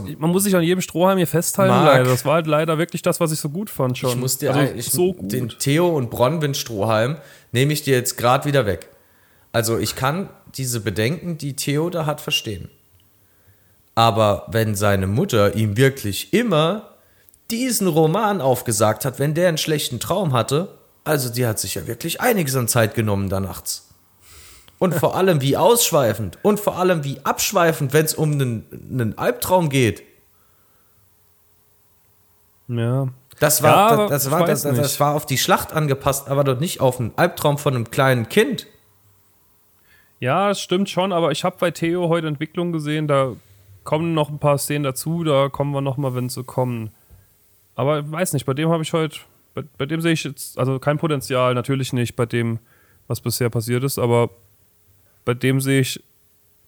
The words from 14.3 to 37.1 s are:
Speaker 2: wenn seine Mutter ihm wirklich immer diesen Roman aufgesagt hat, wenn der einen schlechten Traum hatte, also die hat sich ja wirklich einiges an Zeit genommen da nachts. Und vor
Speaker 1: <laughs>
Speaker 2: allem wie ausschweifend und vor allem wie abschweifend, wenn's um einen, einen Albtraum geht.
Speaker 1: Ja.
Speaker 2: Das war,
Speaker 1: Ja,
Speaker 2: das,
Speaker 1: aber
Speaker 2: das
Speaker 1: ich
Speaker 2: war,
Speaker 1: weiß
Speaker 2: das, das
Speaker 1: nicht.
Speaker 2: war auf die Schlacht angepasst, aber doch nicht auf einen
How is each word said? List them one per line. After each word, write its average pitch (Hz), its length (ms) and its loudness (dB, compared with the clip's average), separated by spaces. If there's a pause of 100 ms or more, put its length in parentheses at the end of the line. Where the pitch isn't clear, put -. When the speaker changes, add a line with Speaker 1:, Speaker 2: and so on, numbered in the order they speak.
Speaker 2:
wenn 110 260 0
seine 98 320 2
Mutter 104 480 2
ihm 107 220 0
wirklich 131 560 0
immer 190 560 0 (600)
diesen 233 360 -2
Roman 170 540 2
aufgesagt 110 640 0
hat, 131 140 -4
wenn 147 140 0
der 170 140 2
einen 160 100 0
schlechten 151 440 -4
Traum 175 320 0
hatte, 135 440 -2 (280)
also 147 260 0
die 123 160 -2
hat 107 120 -2
sich - 160 -6
ja 80 120 -8
wirklich 160 320 -8
einiges 190 380 0
an 120 100 0
Zeit 113 280 2
genommen 101 340 0
da 95 100 -2
nachts. - 480 -8 (920)
Und 185 140 0
vor 160 220 0
Speaker 1:
<laughs> - 0 -
Speaker 2:
allem 175 240 2
wie 135 160 2
ausschweifend 135 840 2
und 208 180 2
vor - 180 -4
allem 175 280 0
wie 139 180 -8
abschweifend, 165 680 0
wenn's 156 200 2
um 156 200 0
einen, 123 320 -2 (260)
einen 113 260 -2
Albtraum 180 520 0
geht. 131 340 2 (2750)
Speaker 1:
Ja. 123 400 -2 (320)
Speaker 2:
Das 151 220 2
war, 151 100 6
Speaker 1:
Ja, 196 180 6
Speaker 2:
das, 226 100 6
Speaker 1:
aber 208 100 2
Speaker 2:
das 135 160 0
Speaker 1:
ich 135 60 -2
Speaker 2:
war, 160 100 2
Speaker 1:
weiß 170 60 2 (160)
Speaker 2:
das, 143 120 0
das 139 160 2
Speaker 1:
nicht. - 80 -6
Speaker 2:
war 147 160 2
auf 151 100 -4
die 135 120 -2
Schlacht - 360 0
angepasst, 139 560 -2
aber 139 140 2
doch 131 160 0
nicht 170 220 -4
auf 127 180 2
einen 110 180 -4